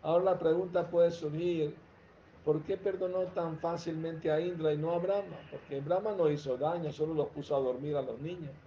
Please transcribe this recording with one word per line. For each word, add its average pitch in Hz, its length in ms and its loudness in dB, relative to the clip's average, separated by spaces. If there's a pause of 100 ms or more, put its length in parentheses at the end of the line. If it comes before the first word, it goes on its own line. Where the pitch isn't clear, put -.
Ahora 170 220 4
la 185 140 4
pregunta 170 500 2
puede 170 220 6
surgir, 160 640 0 (680)
¿por 151 200 2
qué 196 120 -2
perdonó 185 520 0
tan 165 300 -2
fácilmente 165 720 -4
a 151 100 4
Indra 165 320 0
y 147 60 0
no 165 140 0
a 175 60 0
Brahma? 185 380 0 (140)
Porque 139 300 -8
Brahma 185 320 0
no 170 180 4
hizo 143 260 -2
daño, 156 360 -2
solo 156 220 -2
los 147 140 2
puso 143 280 -4
a 135 40 2
dormir 135 360 -2
a 135 60 0
los 117 180 -6
niños. 160 320 -8 (140)